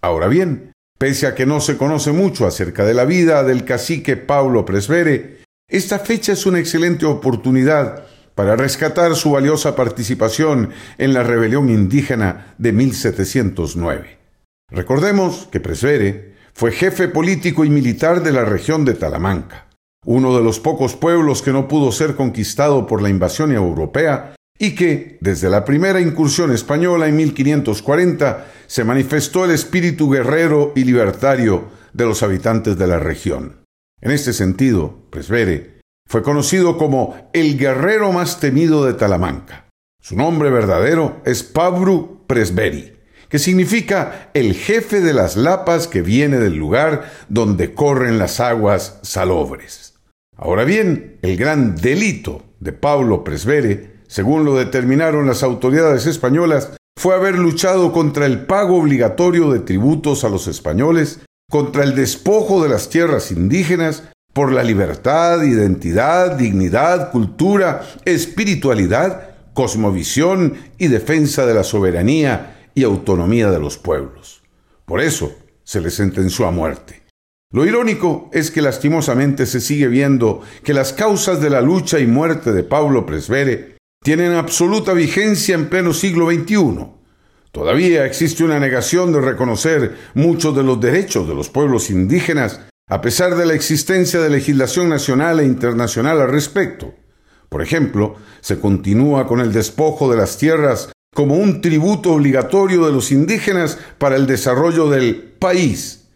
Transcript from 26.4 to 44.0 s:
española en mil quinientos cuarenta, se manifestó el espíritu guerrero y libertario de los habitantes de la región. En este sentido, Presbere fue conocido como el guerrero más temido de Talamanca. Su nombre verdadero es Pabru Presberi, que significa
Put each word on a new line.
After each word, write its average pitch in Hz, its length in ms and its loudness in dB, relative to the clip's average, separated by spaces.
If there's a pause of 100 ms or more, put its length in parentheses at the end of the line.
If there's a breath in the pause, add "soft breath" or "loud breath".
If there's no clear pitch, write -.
española 160 560 0
en 151 80 2
mil 156 180 0
quinientos 139 480 0
cuarenta, 151 640 0 (220 loud breath)
se - 160 -4
manifestó 135 600 0
el 175 60 2
espíritu 160 600 0
guerrero 147 640 2
y 131 80 2
libertario 120 840 2 (220 loud breath)
de 120 140 -2
los 110 160 -2
habitantes 107 560 0
de 92 80 0
la 87 140 2
región. 71 640 -6 (360)
En 120 120 -4
este 139 200 -2
sentido, 95 800 0
Presbere 90 680 -4 (340)
fue - 140 -2
conocido 165 540 0
como 135 560 -2
el 156 240 0
guerrero 180 560 0
más 175 260 -4
temido 147 460 2
de 123 80 0
Talamanca. 90 720 -4 (360)
Su - 140 -12
nombre 151 340 0
verdadero 117 760 2
es 120 180 -2
Pabru 180 840 0
Presberi, 90 680 -2 (340 soft breath)
que 151 120 -2
significa 185 920 0